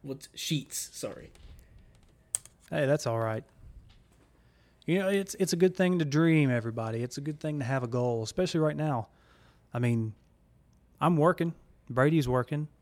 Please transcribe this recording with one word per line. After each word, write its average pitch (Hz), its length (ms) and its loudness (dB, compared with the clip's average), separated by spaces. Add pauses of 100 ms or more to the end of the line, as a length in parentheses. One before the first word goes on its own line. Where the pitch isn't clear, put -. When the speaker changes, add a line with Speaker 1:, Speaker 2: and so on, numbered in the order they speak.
Speaker 1:
Well, 139 120 -12
it's - 200 -18
sheets, - 580 -6
sorry. - 400 -12 (1400)
Speaker 2:
Hey, 156 160 0
that's 143 200 0
all 113 120 -2
right. 110 260 -4 (1400)
You 170 140 2
know, 190 80 0
it's, 196 320 -2
it's 185 120 0
a 180 40 0
good 180 180 4
thing 180 240 2
to 160 60 0
dream, 151 460 4
everybody. 113 520 -2
It's 123 160 -6
a 139 40 -10
good 147 180 -8
thing 151 180 -4
to 131 60 -4
have 131 180 -2
a 123 60 -6
goal, 120 340 0
especially 175 380 -2
right 151 160 0
now. 143 320 -2 (640)
I 123 80 -4
mean, 117 320 0 (880)
I'm 170 160 4
working, 170 380 2 (360)
Brady's 135 380 4
working 135 400 -2 (140)